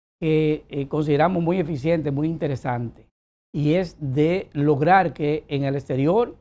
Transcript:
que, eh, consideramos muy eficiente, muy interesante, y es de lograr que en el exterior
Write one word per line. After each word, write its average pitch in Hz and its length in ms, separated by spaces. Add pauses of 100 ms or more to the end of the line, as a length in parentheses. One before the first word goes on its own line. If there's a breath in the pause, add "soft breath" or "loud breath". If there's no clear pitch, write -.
(200)
que, 156 480
eh, 139 200
consideramos 156 540
muy 170 160
eficiente, 156 520
muy 143 180
interesante, 131 800 (480)
y 147 200
es 180 260
de 151 520
lograr 151 640
que 151 340
en 143 160
el 139 120
exterior 151 640